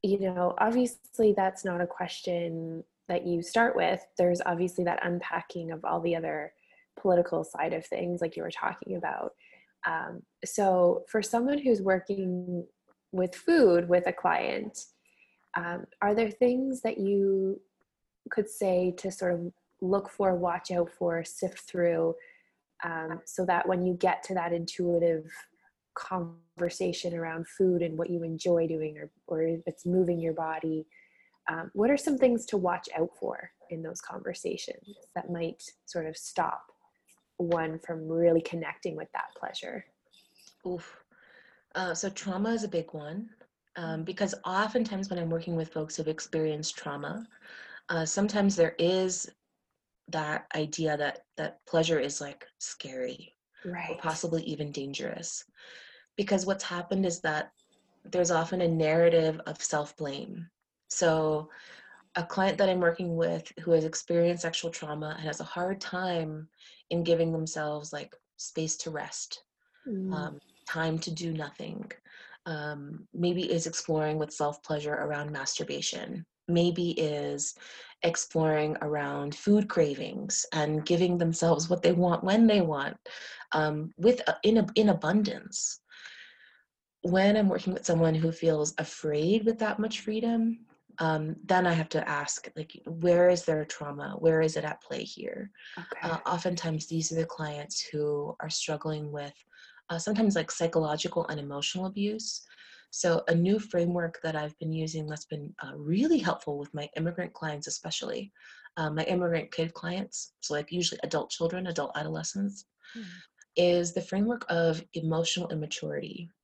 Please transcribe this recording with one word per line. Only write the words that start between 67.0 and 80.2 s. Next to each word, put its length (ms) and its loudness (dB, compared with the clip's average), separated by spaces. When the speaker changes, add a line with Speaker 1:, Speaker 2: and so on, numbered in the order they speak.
Speaker 2:
giving 280 4
themselves, 600 -4
like, 240 -10
space 420 -4
to 120 -8
rest, 540 -10
Speaker 1:
Mm. 260 -4
Speaker 2:
um, 260 -6
time 340 0
to 100 -6
do 220 -4
nothing, 580 -8
um, 680 -8
maybe 380 0
is 160 2
exploring 520 0
with 140 -4
self-pleasure 640 -2
around 360 -4
masturbation, 920 -6
maybe 440 4
is 640 -2
exploring 800 2
around 520 -2
food 340 4
cravings 840 0